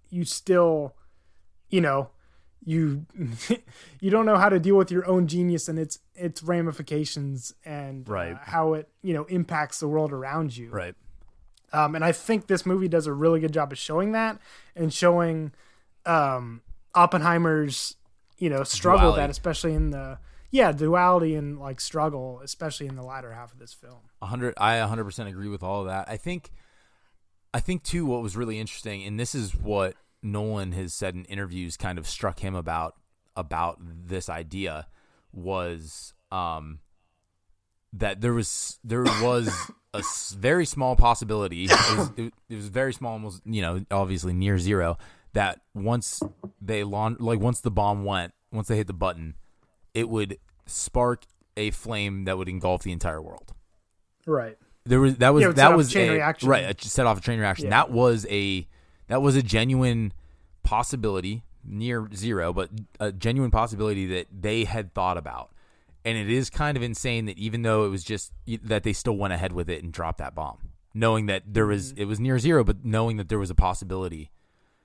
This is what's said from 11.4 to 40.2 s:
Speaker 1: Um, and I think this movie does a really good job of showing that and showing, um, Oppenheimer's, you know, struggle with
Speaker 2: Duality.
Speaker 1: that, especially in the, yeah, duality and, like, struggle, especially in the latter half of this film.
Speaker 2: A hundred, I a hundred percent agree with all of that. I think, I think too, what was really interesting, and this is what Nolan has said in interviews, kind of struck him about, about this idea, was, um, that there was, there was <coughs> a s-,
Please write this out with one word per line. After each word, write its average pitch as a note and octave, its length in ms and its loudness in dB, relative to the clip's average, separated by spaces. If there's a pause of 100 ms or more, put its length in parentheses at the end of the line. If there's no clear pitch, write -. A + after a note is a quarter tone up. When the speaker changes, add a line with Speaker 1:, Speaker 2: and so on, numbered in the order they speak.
Speaker 1:
Um, D3+ 220 2
and D#3+ 100 0
I E3+ 60 4
think G#3+ 340 -2
this F#3 220 0
movie F#3 200 2
does D#3+ 200 0
a C#3+ 60 -2
really D#3+ 260 4
good D#3 120 -2
job D3 200 -2
of C3+ 80 -12
showing F#3 320 -2
that A3 260 -2 (380)
and E3 180 -2
showing, E3 600 2 (520)
um, C3 560 0 (320)
Oppenheimer's, E3+ 1040 2 (420)
you F3+ 140 -2
know, C3+ 120 0
struggle F3+ 440 6
with D#3 80 4
Speaker 2:
Duality. D3 60 2
Speaker 1:
that, C#3+ 100 0
especially D#3+ 420 -2
in D#3 160 2
the, C3+ 300 -8 (320)
yeah, A3+ 200 6
duality E3+ 640 4
and, D3 240 -6
like, C#3 220 -10
struggle, C3+ 600 -4
especially C#3+ 460 -10
in C3+ 80 -10
the B2+ 80 -12
latter B2+ 300 -12
half A#2+ 180 -18
of B2+ 80 -20
this A#2 140 -20
film. B2 240 -20 (240)
Speaker 2:
A G#2+ 60 -8
hundred, B2 280 -4
I A2+ 200 4
a A2 120 2
hundred A2 160 -2
percent G2+ 240 -10
agree G2 220 -10
with G2 140 -8
all G2 180 -4
of F#2+ 60 -6
that. F#2+ 200 -6
I A2+ 80 -8
think, F3 360 -10 (1000)
I A#2+ 60 -2
think F3+ 240 -2
too, F3 220 -2
what B2 160 0
was G#2 160 -6
really A2+ 200 -4
interesting, G#2+ 460 -8
and G#2 160 -6
this A#2+ 160 -4
is G#2+ 180 -4
what G2 420 0 (280)
Nolan G#2 480 -4
has F2+ 220 -6
said F#2 200 -4
in F2+ 120 -12
interviews, F2+ 500 -8
kind F2+ 220 -6
of D#2 100 -8
struck - 320 -6
him F#2+ 160 -6
about, E2 400 -6 (400)
about E2+ 460 -4
this F2 480 -8
idea, E2 580 -8 (460)
was, F2 800 -8 (180)
um, D#2+ 480 -6 (1120)
that G2 280 -4
there A#2+ 120 2
was, - 500 -4
there A#2+ 200 -2
was A#2+ 460 2
<coughs> - 440 -10
a G2+ 60 -6
s-, - 380 -6